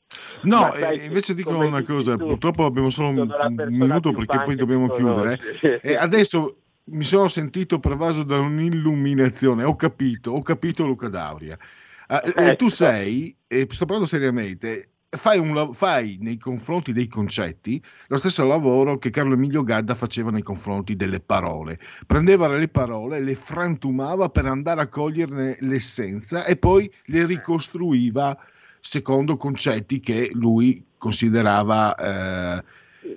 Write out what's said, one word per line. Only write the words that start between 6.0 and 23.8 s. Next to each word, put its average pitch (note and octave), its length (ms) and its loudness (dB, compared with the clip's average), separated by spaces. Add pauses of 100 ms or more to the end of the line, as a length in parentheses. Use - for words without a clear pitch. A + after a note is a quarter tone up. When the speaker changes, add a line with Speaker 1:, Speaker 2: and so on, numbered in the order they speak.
Speaker 1:
mi D#3 180 -6
sono F#3+ 240 4
sentito E3 520 -2
pervaso D3+ 440 0
da C#3 160 0
un'illuminazione, C#3+ 1200 2
ho D3+ 120 2
capito, B2+ 560 -2
ho C#3+ 120 -2
capito E3 420 -2
Luca B2 240 -2
D'Auria. D#2 480 -10 (500)
Ah, C3+ 160 0
eh, E3 120 -2
Speaker 2:
Ecco. E3+ 220 4
Speaker 1:
tu B3 100 2
sei, B2 680 0 (120)
e C3 240 0
sto - 140 -4
parlando F#3+ 220 -2
seriamente, A#2 800 -4 (200)
fai G3+ 300 2
un D#3 160 0
lav-, D3 180 -2
fai A#2+ 460 0
nei A2+ 180 -6
confronti C3 540 -6
dei A#2+ 160 0
concetti G#2 720 -4 (260)
lo C#3 100 -2
stesso E3 280 0
lavoro C3+ 520 2
che C3 140 -4
Carlo C#3 220 0
Emilio C#3 300 2
Gadda A2+ 320 0
faceva A#2 340 -4
nei G#2+ 140 -2
confronti G2+ 520 -6
delle F#2+ 260 -4
parole. E2 580 -4 (260)
Prendeva E3+ 440 4
le D3+ 180 0
parole, B2+ 540 -2
le C3+ 120 -2
frantumava D3+ 960 -2